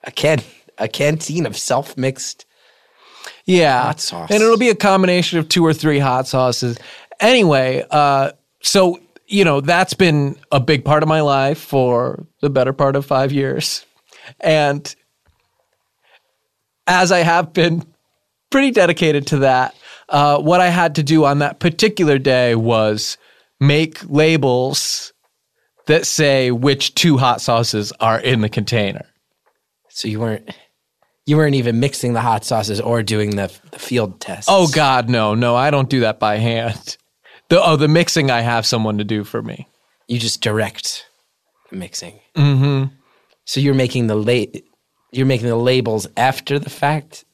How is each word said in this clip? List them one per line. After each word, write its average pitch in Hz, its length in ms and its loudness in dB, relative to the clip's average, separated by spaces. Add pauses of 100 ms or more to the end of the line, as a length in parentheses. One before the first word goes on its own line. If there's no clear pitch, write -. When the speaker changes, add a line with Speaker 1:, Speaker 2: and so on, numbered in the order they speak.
Speaker 1:
A - 60 -14
can-, 147 320 0 (360)
a 113 100 -6
canteen 156 580 -4
of 104 100 -8
self-mixed - 880 -6 (1000)
Speaker 2:
Yeah. 156 360 4
Speaker 1:
hot - 180 -4
sauce. 170 300 -10
Speaker 2:
And 208 120 2
it'll 226 160 4
be 240 120 2
a 208 40 2
combination 185 640 2
of 160 100 -4
two 170 160 2
or 160 100 4
three 151 240 0
hot 131 280 0
sauces. 123 520 -2 (420)
Anyway, 151 720 2
uh, 143 420 2 (300)
so, 180 360 2 (280)
you 202 180 2
know, 143 160 2
that's 175 340 0
been 147 420 2 (140)
a 139 100 2
big 135 240 0
part 151 180 2
of 156 60 0
my 156 120 2
life 139 380 0
for 127 640 -2 (160)
the 143 100 0
better 131 220 0
part 139 240 0
of 143 100 -4
five 135 260 0
years. 135 520 -4 (560)
And 147 520 0 (1900)
as 180 260 2
I 180 80 4
have 170 320 0
been 170 320 0 (680)
pretty 277 200 2
dedicated 165 580 2
to 151 100 0
that, 131 360 2 (340)
uh, 143 300 2
what 165 220 2
I 180 80 4
had 170 280 0
to 165 60 0
do 151 220 4
on 143 160 2
that 143 200 -4
particular 170 580 0
day 127 360 2
was 110 600 0 (440)
make 151 380 0 (100)
labels 143 1040 0 (720)
that 160 200 2
say 135 440 2
which 135 440 -2
two 151 240 2
hot 123 220 2
sauces 113 600 -2
are 113 180 0
in 123 220 0
the 107 80 0
container. 104 580 -4 (840)
Speaker 1:
So - 200 -10
you 107 120 -6
weren't, 113 300 -6 (760)
you 147 100 2
weren't 151 180 2
even 120 240 0
mixing 123 340 -2
the 113 80 -2
hot 117 240 -2
sauces 107 360 -4
or 117 220 -2
doing 104 340 -2
the, 98 160 -6 (180)
the - 80 -20
field 107 420 -4
tests. - 280 -10
Speaker 2:
Oh, 190 200 4
God, 131 400 0
no. 110 260 0
No, 120 200 0
I 135 160 2
don't 135 180 0
do 131 120 0
that 110 180 0
by 107 200 0
hand. 113 580 -4 (540)
The, 175 120 4
oh, 165 140 2
the 151 120 2
mixing, 160 420 2
I 120 100 2
have 117 260 -2
someone 110 320 -2
to 107 60 -4
do 104 200 -4
for 110 180 -8
me. 113 260 -14 (400)
Speaker 1:
You 120 100 -4
just 113 220 -6
direct - 640 -4 (640)
the 95 60 -14
mixing. 87 420 -14 (180)
Speaker 2:
Mm-hmm. 139 580 0 (500)
Speaker 1:
So - 160 -6
you're 139 140 2
making 127 320 0
the 107 100 -2
la-, 110 440 -2 (520)
you're 131 140 0
making 120 220 0
the 117 80 0
labels 117 500 0 (100)
after 135 420 -2
the 135 120 -8
fact? - 640 -4